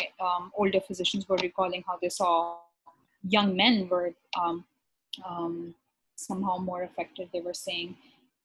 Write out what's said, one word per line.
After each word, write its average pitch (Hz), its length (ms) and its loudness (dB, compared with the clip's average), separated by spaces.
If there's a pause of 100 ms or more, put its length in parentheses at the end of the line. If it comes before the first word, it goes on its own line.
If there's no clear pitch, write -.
(200)
um, 180 360 -2
older 196 260 4
physicians 190 460 -4
were 190 100 4
recalling 180 500 -2
how 180 140 -4
they 180 80 0
saw 170 480 2 (720)
young 202 280 4
men 202 320 6
were, 175 260 2 (260)
um, 170 260 -2 (600)
um, 170 480 -6 (420)
somehow 190 420 -2
more 180 260 -4
affected, 175 500 -8
they 175 80 -2
were 175 120 -6
saying, 175 420 -6 (500)